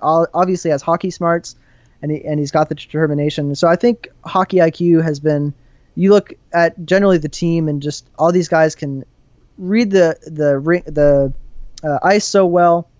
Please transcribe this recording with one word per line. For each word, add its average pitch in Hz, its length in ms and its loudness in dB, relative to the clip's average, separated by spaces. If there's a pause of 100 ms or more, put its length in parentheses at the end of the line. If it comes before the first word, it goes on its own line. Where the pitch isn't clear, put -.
o-, 165 320 2
obviously 180 380 -2
has 143 100 -2
hockey 170 300 -2
smarts, 170 440 -4 (460)
and 151 100 -6
he, 151 140 -6
and 151 140 -4
he's 143 120 -4
got 156 180 0
the 156 60 -6
determination. 147 800 -2
So 170 120 0
I 170 100 4
think 240 320 -2 (160)
hockey 185 360 0
I 165 80 4
Q 170 320 2
has 156 180 -4
been, 147 340 -2 (420)
you 185 160 2
look 202 220 2 (180)
at 170 340 0
generally 190 340 2
the 147 100 -6
team, 165 400 -2
and 147 120 -4
just 143 240 -10 (140)
all 160 120 2
these 175 180 0
guys 160 260 2
can 139 300 -10 (520)
read 202 340 0
the, 175 260 4 (100)
the 147 320 0
ri-, 170 260 -2
the, 143 460 2 (520)
uh, 147 200 -2
ice 208 220 2
so 196 200 2
well 175 440 2 (100)